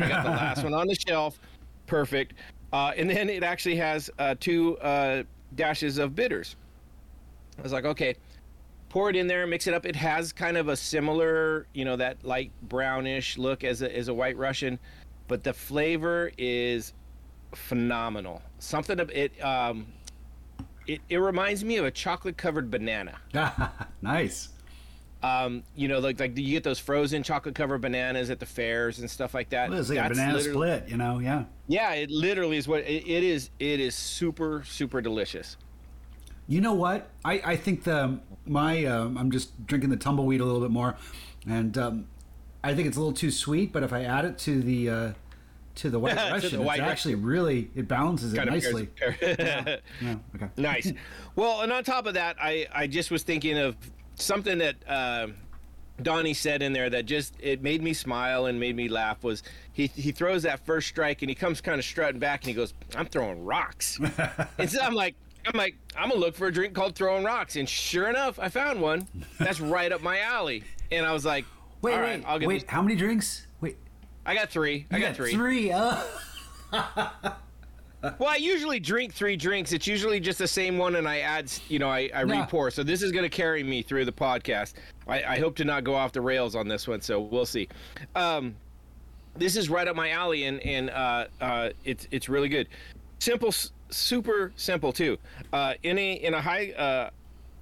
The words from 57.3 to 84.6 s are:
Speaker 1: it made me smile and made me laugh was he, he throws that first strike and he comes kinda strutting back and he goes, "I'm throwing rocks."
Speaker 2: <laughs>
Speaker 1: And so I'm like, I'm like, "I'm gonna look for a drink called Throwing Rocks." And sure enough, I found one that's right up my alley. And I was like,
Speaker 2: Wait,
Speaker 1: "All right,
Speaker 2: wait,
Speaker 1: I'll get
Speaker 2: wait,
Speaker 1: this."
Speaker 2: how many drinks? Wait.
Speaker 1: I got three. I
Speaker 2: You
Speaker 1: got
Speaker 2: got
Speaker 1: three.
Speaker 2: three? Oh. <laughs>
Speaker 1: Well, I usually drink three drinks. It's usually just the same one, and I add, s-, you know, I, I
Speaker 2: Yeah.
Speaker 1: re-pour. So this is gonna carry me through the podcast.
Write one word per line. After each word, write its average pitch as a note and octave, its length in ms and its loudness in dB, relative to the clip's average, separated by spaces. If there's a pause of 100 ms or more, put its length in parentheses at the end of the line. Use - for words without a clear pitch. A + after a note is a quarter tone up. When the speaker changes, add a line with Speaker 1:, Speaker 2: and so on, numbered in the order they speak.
Speaker 1:
it C3+ 240 0
made D#3 180 2
me E3 120 0
smile B2+ 520 0
and B2 140 2
made A#2+ 160 0
me A#2+ 120 0
laugh A2 360 0
was A2 180 0 (320)
he, C#3+ 140 2
he C#3+ 240 -2
throws F3 320 2
that D3 200 0
first D#3+ 260 2
strike D3 340 0
and C3+ 60 -2
he C3+ 60 -2
comes E3+ 240 0
kinda D3+ 220 0
strutting C#3+ 380 0
back C#3+ 240 0
and C3 60 -4
he A#2+ 40 -4
goes, A2 220 -2 (200)
"I'm D#3+ 120 -4
throwing G2 360 -2
rocks." - 560 -2 (300)
Speaker 2:
<laughs> - 300 -4
Speaker 1:
And F#3 100 0
so A#3+ 120 0
I'm B3 120 2
like, G3 220 0 (300)
I'm A3+ 120 0
like, F#3+ 180 2 (220)
"I'm F#3+ 120 0
gonna A#3+ 100 4
look G3+ 160 2
for F#3 120 0
a F#3 40 4
drink F#3 220 0
called F#3+ 220 0
Throwing F#3+ 280 4
Rocks." A3 320 0
And C#3 140 0
sure F#3 400 2
enough, C4 300 2
I F#3 100 -2
found C4 320 0
one D#3+ 260 2 (320)
that's E3 220 2
right F3 300 2
up E3+ 100 0
my F3+ 180 2
alley. G3 440 0 (280)
And E3 140 2
I D#3+ 80 4
was D3 120 0
like, D3 200 2 (360)
Speaker 2:
Wait, A#3+ 120 2
Speaker 1:
"All - 80 2
right, A3+ 180 0
Speaker 2:
wait, - 80 -10
Speaker 1:
I'll D3+ 120 2
get D#3+ 80 2
Speaker 2:
wait, F#3 140 2
Speaker 1:
this." - 80 -12
Speaker 2:
how D#3+ 120 2
many G#3 140 4
drinks? G#3 520 0 (140)
Wait. D#3+ 160 -4 (480)
Speaker 1:
I E3+ 80 0
got G#3+ 160 2
three. D3 420 0
I F#3 60 0
Speaker 2:
You G#3+ 40 2
Speaker 1:
got A#3+ 80 2
Speaker 2:
got - 80 -4
Speaker 1:
three. B2 160 0
Speaker 2:
three? A#3 400 4
Oh. A3+ 460 0 (520)
<laughs> - 640 -4 (840)
Speaker 1:
Well, C#4 100 2
I D4+ 60 4
usually D4+ 440 2
drink G#3 360 0
three G3+ 200 2
drinks. F3+ 360 0
It's E3 160 0
usually G#3 320 2
just F3+ 180 0
the F#3 100 0
same F#3 300 2
one, F3+ 200 4
and D#3+ 100 2
I D3 140 2
add, D3+ 240 0
s-, - 140 -8 (100)
you D3 100 2
know, C#3 100 4
I, C3 240 2
I C3+ 100 2
Speaker 2:
Yeah. - 180 4
Speaker 1:
re-pour. C#3+ 280 2
So D3 140 -2
this E3+ 180 2
is G3 100 2
gonna F3 180 2
carry D#3+ 340 2
me C3 180 0
through C3 240 2
the A#2+ 60 2
podcast. A#2+ 640 0 (340)